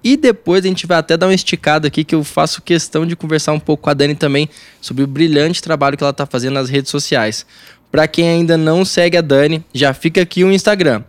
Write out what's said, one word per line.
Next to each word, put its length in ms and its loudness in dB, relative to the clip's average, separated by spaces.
E 120 4
depois 480 2
a 40 -2
gente 180 -4
vai 140 2
até 180 0
dar 100 2
uma 60 4
esticada 540 0
aqui, 160 -2
que 100 -4
eu 100 0
faço 380 -2
questão 420 -2
de 120 -4
conversar 380 -2
um 60 -2
pouco 240 -4
com 60 0
a 40 2
Dani 200 0
também 340 0
sobre 240 -4
o 40 0
brilhante 560 0
trabalho 340 -2
que 60 -4
ela 100 0
tá 140 -6
fazendo 260 -4
nas 160 -4
redes 220 -2
sociais. 560 -2
Pra 180 2
quem 220 0
ainda 280 2
não 280 2
segue 320 0
a 40 2
Dani, 520 2
já 200 0
fica 280 -2
aqui 220 0
o 80 4
Instagram, 580 0